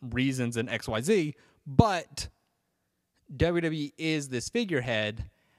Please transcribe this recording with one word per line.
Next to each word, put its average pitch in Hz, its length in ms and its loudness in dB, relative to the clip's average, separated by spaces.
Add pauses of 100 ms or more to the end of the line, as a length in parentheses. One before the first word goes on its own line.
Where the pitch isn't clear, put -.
reasons 123 560 -2
in 113 100 0
X 110 200 -6
Y 113 140 -2
Z, 165 340 0 (320)
but 156 600 2 (1120)
W 170 240 2
W 160 220 0
E 147 140 -8
is 156 320 -2
this 123 200 -4
figurehead, 120 800 0 (300)